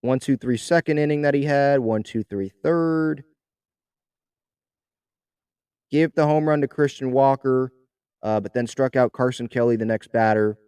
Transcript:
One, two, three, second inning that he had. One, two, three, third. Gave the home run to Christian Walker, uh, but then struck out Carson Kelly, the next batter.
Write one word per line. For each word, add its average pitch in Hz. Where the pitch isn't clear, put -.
One, 127
two, 135
three, 123
second 160
inning 147
that 143
he 143
had. 139
One, 110
two, 110
three, 98
third. 160
Gave 151
the 160
home 151
run 151
to 135
Christian 139
Walker, 131
uh, 107
but 101
then 120
struck 131
out 123
Carson 123
Kelly, 120
the 110
next 110
batter. 107